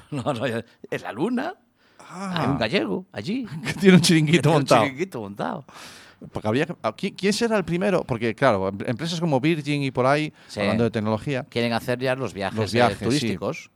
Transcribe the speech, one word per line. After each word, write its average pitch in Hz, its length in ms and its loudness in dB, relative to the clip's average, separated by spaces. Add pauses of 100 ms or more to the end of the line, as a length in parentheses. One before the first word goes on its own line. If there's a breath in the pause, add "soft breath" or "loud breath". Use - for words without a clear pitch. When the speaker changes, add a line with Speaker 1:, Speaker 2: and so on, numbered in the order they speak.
Speaker 1:
<laughs> - 60 -20
no, 135 220 -4
no. 113 120 -6
¿En - 560 -8
la 90 100 -10
luna? 247 420 -4 (460 soft breath)
Speaker 2:
Ah. 175 440 -6
Speaker 1:
Hay 123 60 0
un - 80 0
gallego 185 540 -2
allí. 202 340 -6 (100)
Speaker 2:
<laughs> 165 100 -12
Que - 80 -6
tiene 190 220 8
un 180 60 8
chiringuito 160 400 4
Speaker 1:
Tiene 156 160 4
un 143 40 2
Speaker 2:
montado. 123 220 6
Speaker 1:
chiringuito 131 380 -4
montado. 127 440 -8 (680 loud breath)
Speaker 2:
Porque 104 160 -6
habría 135 160 2
que, 175 180 -6
¿a 113 100 0
quién, - 220 -6
quién 196 160 0
será 220 260 0
el 190 60 0
primero? 175 400 0
Porque, 117 320 -2
claro, 101 320 4
em-, 98 100 -4 (100)
empresas 160 340 -4
como 156 180 2
Virgin 147 440 0
y 135 80 -2
por 123 140 0
ahí, 147 280 2 (140 soft breath)
Speaker 1:
Sí. - 120 -8
Speaker 2:
hablando 101 240 2
de 113 80 0
tecnología, 110 580 -2
Speaker 1:
Quieren 117 240 -2
hacer 120 260 -2
ya 127 160 0
los 123 180 -6
viajes, 98 260 -4
Speaker 2:
los 104 140 -2
Speaker 1:
eh, 113 40 0
Speaker 2:
viajes, 117 200 4
sí. - 80 -6
Speaker 1:
turísticos. 117 720 -2